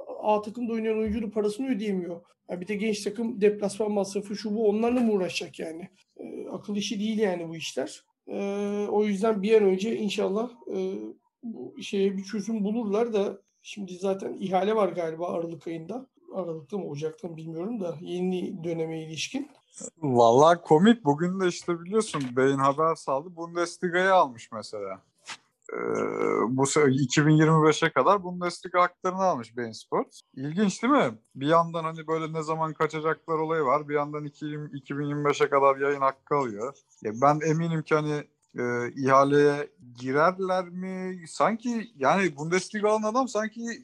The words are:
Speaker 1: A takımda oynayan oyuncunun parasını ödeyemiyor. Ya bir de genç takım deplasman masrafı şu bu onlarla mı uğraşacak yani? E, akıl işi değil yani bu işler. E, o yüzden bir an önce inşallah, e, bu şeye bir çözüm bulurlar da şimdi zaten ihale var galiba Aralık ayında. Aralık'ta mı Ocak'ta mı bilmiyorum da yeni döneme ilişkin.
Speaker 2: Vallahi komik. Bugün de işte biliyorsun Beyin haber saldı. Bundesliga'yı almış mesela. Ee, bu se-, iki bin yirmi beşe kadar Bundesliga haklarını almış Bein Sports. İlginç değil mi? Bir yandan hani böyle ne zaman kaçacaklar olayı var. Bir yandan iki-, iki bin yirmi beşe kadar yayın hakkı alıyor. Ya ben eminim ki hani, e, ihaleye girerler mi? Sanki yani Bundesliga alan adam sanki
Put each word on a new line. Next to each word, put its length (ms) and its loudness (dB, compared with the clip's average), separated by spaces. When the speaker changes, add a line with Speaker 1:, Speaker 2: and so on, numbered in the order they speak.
Speaker 1:
A 200 2
takımda 300 -6
oynayan 260 0
oyuncunun 320 -2
parasını 380 -2
ödeyemiyor. 520 -2
Ya 100 -6
bir 80 -10
de 60 -2
genç 260 -2
takım 400 -6
deplasman 520 0
masrafı 440 -4
şu 180 -4
bu 140 2
onlarla 320 2
mı 120 2
uğraşacak 460 -4
yani? 300 -10
E, 320 -12
akıl 280 -8
işi 240 -4
değil 180 -2
yani 300 0
bu 80 -10
işler. 480 -8
E, 120 -8
o 140 2
yüzden 380 2
bir 120 4
an 80 8
önce 340 2
inşallah, 540 -2
e, 180 -4
bu 400 -12
şeye 340 0
bir 80 -6
çözüm 400 -4
bulurlar 480 0
da 260 -2
şimdi 320 -12
zaten 460 -4
ihale 360 2
var 120 4
galiba 400 -4
Aralık 380 -6
ayında. 400 -10
Aralık'ta 440 -8
mı 60 -6
Ocak'ta 440 -8
mı 80 -12
bilmiyorum 440 -8
da 200 -6
yeni 640 -4
döneme 400 -4
ilişkin. 440 -8
Speaker 2:
Vallahi 600 8
komik. 440 6
Bugün 360 0
de 80 2
işte 320 -4
biliyorsun 420 -2
Beyin 220 4
haber 360 2
saldı. 420 -6
Bundesliga'yı 800 0
almış 380 4
mesela. 480 -10
Ee, 40 -6
bu 140 0
se-, 280 4
iki 360 2
bin 100 8
yirmi 320 6
beşe 220 2
kadar 320 4
Bundesliga 600 -2
haklarını 400 -2
almış 340 -2
Bein 160 -6
Sports. 480 -6
İlginç 460 0
değil 100 4
mi? 180 4
Bir 120 -6
yandan 380 2
hani 220 -8
böyle 260 -4
ne 100 -4
zaman 300 -4
kaçacaklar 680 -2
olayı 240 -2
var. 260 0
Bir 60 -4
yandan 300 -4
iki-, 340 -10
iki 240 -8
bin 60 -4
yirmi 200 -4
beşe 240 2
kadar 280 4
yayın 240 0
hakkı 340 -2
alıyor. 400 -4
Ya 100 -4
ben 180 4
eminim 320 0
ki 120 0
hani, 300 -2
e, 40 -4
ihaleye 720 4
girerler 680 0
mi? 600 -8
Sanki 680 -2
yani 400 2
Bundesliga 520 -2
alan 140 2
adam 260 0
sanki 320 -4